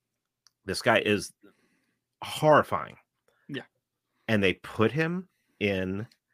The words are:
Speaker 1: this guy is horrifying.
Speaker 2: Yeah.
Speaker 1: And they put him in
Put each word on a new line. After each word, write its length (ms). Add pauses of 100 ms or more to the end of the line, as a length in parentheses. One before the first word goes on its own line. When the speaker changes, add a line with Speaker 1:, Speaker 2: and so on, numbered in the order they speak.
(640)
Speaker 1:
this 160
guy 180
is 340 (880)
horrifying. 720 (540)
Speaker 2:
Yeah. 140 (640)
Speaker 1:
And 120
they 120
put 400
him 340 (320)
in 480 (260)